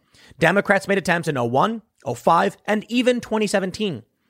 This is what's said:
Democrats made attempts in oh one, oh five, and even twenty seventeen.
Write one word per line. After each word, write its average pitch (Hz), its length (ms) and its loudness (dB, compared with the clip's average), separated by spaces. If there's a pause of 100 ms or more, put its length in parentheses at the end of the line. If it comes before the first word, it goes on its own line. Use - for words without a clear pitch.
(380)
Democrats 190 500 2
made 196 100 2
attempts 170 300 0
in 147 80 -2
oh 123 80 0
one, 165 380 0 (240)
oh 123 80 -4
five, 180 500 2
and 208 240 -2
even 240 320 2
twenty 214 260 -2
seventeen. 190 580 -4 (260)